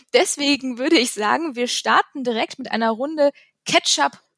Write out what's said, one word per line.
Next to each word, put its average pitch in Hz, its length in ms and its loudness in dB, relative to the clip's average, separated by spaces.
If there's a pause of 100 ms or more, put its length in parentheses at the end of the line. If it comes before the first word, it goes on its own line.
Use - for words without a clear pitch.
(140)
Deswegen 277 680 0
würde 311 180 2
ich 247 140 2
sagen, 240 440 -2
wir 247 120 -2
starten 262 560 0
direkt 233 340 -4
mit 254 140 -12
einer 226 180 0
Runde 285 400 0 (360)
Ketchup - 540 0 (180)